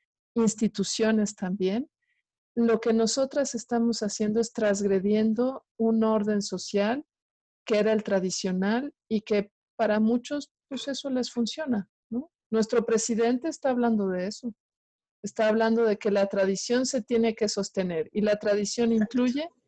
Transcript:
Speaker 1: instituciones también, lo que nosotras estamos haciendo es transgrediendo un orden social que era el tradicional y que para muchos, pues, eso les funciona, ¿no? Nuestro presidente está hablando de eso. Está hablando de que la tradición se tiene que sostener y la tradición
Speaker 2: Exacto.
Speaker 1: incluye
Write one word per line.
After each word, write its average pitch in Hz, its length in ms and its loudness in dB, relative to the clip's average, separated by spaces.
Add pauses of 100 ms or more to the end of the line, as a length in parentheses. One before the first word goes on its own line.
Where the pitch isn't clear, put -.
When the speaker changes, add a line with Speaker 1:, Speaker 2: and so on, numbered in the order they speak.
(360)
Speaker 1:
instituciones 214 1000 0
también, 190 540 -2 (680)
lo 226 240 4
que 226 140 0
nosotras 262 640 0
estamos 233 460 -2
haciendo 214 380 -2
es 226 140 -2
transgrediendo 214 1120 0 (120)
un 226 260 2
orden 214 380 2
social 202 640 -2 (600)
que 214 140 2
era 214 140 4
el 214 100 0
tradicional 196 880 -2 (140)
y 220 140 0
que 208 300 0 (240)
para 214 240 2
muchos, 247 520 0 (180)
pues, 254 180 -10
eso 277 240 -6
les 254 200 -2
funciona, 240 560 -4 (220)
¿no? 254 220 -8 (180)
Nuestro 226 360 2
presidente 233 640 0
está 285 220 -4
hablando 233 380 2
de 180 180 -2
eso. 214 260 -10 (680)
Está 214 260 0
hablando 226 340 4
de 214 140 2
que 214 140 -2
la 196 160 2
tradición 196 580 0
se 254 160 -2
tiene 226 340 0
que 208 140 0
sostener 180 640 -4
y 208 80 -2
la 208 160 2
tradición 208 540 0
Speaker 2:
Exacto. 220 280 0
Speaker 1:
incluye 262 300 0 (180)